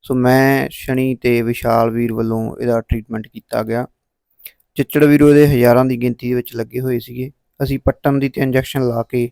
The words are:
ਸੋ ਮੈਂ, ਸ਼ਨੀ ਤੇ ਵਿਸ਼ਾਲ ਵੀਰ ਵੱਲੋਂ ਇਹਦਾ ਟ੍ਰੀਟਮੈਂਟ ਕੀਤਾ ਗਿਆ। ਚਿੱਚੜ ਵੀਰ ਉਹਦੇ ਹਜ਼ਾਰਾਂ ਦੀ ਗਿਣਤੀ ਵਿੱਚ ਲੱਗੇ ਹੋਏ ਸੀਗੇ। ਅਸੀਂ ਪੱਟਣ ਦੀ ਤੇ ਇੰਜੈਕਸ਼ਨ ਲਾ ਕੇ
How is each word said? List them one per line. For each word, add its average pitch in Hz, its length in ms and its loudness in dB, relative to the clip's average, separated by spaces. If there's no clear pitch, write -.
ਸੋ - 120 -6
ਮੈਂ, 131 560 2
ਸ਼ਨੀ 131 440 -4
ਤੇ 120 280 0
ਵਿਸ਼ਾਲ 117 480 0
ਵੀਰ 117 220 -2
ਵੱਲੋਂ 113 480 -4
ਇਹਦਾ 120 200 -4
ਟ੍ਰੀਟਮੈਂਟ 110 480 -8
ਕੀਤਾ 113 340 -8
ਗਿਆ। 113 240 -4
ਚਿੱਚੜ 147 300 0
ਵੀਰ 147 180 6
ਉਹਦੇ 147 260 8
ਹਜ਼ਾਰਾਂ 123 360 4
ਦੀ 131 180 -2
ਗਿਣਤੀ 123 320 -4
ਵਿੱਚ 120 220 -6
ਲੱਗੇ 117 240 -8
ਹੋਏ 127 180 -4
ਸੀਗੇ। 127 320 -10
ਅਸੀਂ 139 160 -2
ਪੱਟਣ 143 400 -2
ਦੀ 135 100 -2
ਤੇ - 120 -8
ਇੰਜੈਕਸ਼ਨ 131 480 -2
ਲਾ 117 140 -2
ਕੇ 120 300 -4